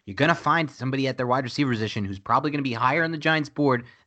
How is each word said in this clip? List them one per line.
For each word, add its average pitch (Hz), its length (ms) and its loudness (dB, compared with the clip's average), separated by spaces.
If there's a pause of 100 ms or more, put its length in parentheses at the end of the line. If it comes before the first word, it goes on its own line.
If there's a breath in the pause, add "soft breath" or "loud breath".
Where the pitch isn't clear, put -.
You're 98 80 -12
gonna 151 180 4
find 151 380 0
somebody 135 380 -2
at 127 80 -4
their 127 100 -2
wide 127 160 0
receiver 127 300 0
position 107 320 -2
who's 98 160 -6
probably 147 320 0
gonna 147 100 -2
be 131 100 -4
higher 127 300 2
on 165 80 -2
the 165 80 -6
Giants' 156 300 0
board 131 340 2 (240 loud breath)